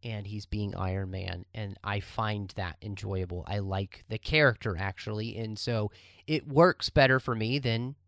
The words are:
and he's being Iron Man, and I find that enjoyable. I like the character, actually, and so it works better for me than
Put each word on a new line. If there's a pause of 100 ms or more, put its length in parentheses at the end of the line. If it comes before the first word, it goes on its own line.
and
he's
being
Iron
Man,
and
I
find
that
enjoyable.
I
like
the
character,
actually,
and
so (340)
it
works
better
for
me
than (120)